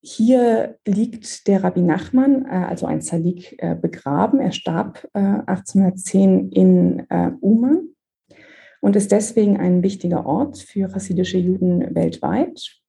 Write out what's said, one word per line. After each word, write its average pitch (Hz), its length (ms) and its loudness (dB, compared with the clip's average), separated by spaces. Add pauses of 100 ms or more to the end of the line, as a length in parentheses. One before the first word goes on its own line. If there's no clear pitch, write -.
Hier 233 720 0 (100)
liegt - 600 -4
der 190 160 2
Rabbi 180 180 0
Nachman, 262 640 2
äh, - 40 -16
also 180 360 -4
ein 156 160 -4
Sadik, 175 580 -4
äh, 165 160 -4
begraben. 185 640 -2
Er 202 120 -2
starb, - 640 -6
äh, 208 60 -2
achtzehnhundertzehn 190 1300 2
in, 185 600 4
äh, 175 220 -2 (100)
Uman 254 480 2 (920)
und 202 140 2
ist 202 160 2
deswegen 202 460 2
ein 180 240 2
wichtiger 180 460 -2
Ort 240 320 -4
für 196 300 -6
chassidische 185 500 -4
Juden 180 560 0
weltweit. 170 920 -4